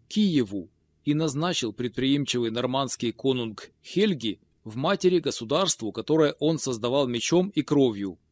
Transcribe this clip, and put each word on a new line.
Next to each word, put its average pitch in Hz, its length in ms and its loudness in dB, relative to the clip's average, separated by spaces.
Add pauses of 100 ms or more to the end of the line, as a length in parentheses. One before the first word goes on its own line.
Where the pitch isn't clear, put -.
Киеву 123 600 0 (360)
и 143 80 2
назначил 151 600 -2
предприимчивый 123 760 0
нормандский 123 640 -2
конунг 120 600 -4 (120)
Хельги 175 560 0 (240)
в 110 140 -12
матери 180 420 2
государству, 131 720 -2
которое 147 480 2
он 156 200 2
создавал 123 480 0
мечом 156 420 2
и 151 120 -2
кровью, 110 560 2 (140)